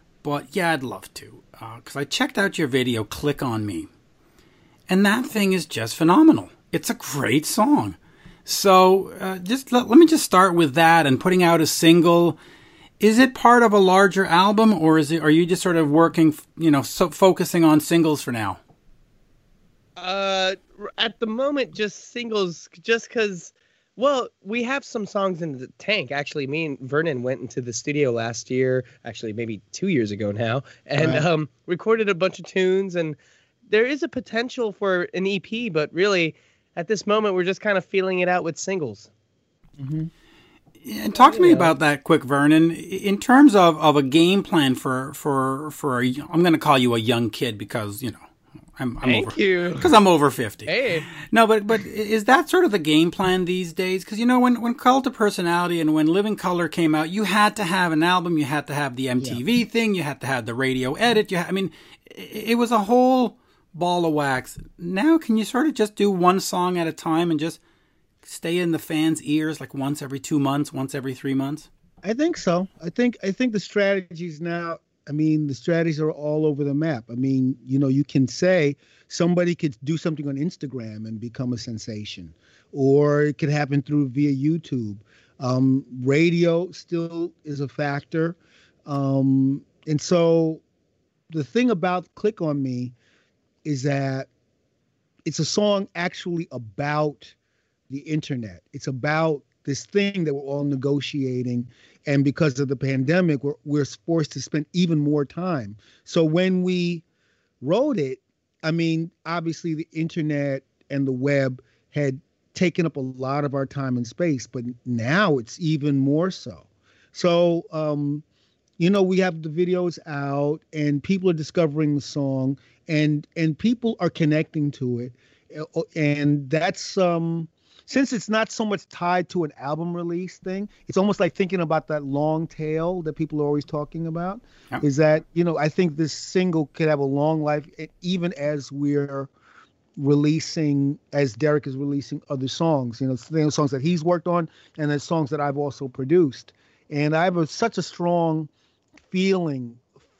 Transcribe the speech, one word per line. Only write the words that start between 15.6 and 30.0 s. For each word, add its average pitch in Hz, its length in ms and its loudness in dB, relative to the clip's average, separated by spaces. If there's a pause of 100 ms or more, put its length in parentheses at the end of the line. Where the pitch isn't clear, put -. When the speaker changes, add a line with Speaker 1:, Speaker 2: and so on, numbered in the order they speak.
Speaker 1:
sort 180 140 2
of 160 140 2
working, 160 380 6
f-, - 180 -4 (120)
you 165 120 2
know, 139 120 4
so - 260 -2
focusing 175 560 2
on 156 160 6
singles 156 400 0
for 127 120 -8
now? 104 260 -4 (1400)
Speaker 2:
Uh, 190 600 -2 (220)
r-, 202 200 -12
at 214 220 -2
the 233 60 -2
moment, 254 460 -2
just 202 400 -8
singles, 214 560 -4 (140)
just 233 260 -2
'cause, 202 460 -6 (420)
well, 254 320 0 (140)
we 220 200 -6
have 262 220 -6
some 214 220 -8
songs 190 340 -4
in 156 160 -8
the 127 120 -14 (100)
tank. 170 340 -4
Actually, 143 340 -6
me 156 200 -4
and 139 140 -8
Vernon 139 420 -4
went 127 180 -4
into 127 220 -10
the 120 100 -10
studio 143 400 -2
last 117 380 -6
year, 127 340 0 (220)
actually 113 260 -10
maybe 110 300 -8 (100)
two - 160 -6
years 117 220 0